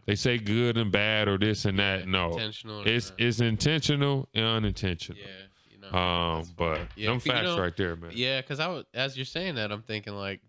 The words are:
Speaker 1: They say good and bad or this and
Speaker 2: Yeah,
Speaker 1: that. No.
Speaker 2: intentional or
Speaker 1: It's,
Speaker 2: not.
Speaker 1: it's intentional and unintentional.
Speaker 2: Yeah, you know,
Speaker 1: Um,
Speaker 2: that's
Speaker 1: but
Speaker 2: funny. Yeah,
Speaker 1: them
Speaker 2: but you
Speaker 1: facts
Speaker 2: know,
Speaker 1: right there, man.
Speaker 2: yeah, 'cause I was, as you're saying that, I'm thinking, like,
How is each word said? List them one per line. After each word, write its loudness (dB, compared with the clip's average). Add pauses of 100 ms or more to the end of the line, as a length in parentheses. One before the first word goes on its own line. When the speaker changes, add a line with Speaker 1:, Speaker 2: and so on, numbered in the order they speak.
Speaker 1:
They 2
say 2
good 2
and 2
bad 4
or 4
this 2
and 2
Speaker 2:
Yeah, 4
Speaker 1:
that. -4
No. 2
Speaker 2:
intentional -6
or 2
Speaker 1:
It's, 2
Speaker 2:
not. -12
Speaker 1:
it's 2
intentional 2
and 0
unintentional. -2
Speaker 2:
Yeah, -14 (440)
you -20
know, -4
Speaker 1:
Um, 2
Speaker 2:
that's -10
Speaker 1:
but 0
Speaker 2:
funny. -6
Yeah, 0
Speaker 1:
them 2
Speaker 2:
but -8
you 0
Speaker 1:
facts 0
Speaker 2:
know, 0
Speaker 1:
right -2
there, 0
man. -14
Speaker 2:
yeah, -2
'cause -8
I -2
was, -6 (100)
as -4
you're -6
saying -6
that, -2
I'm -6
thinking, -6
like, -8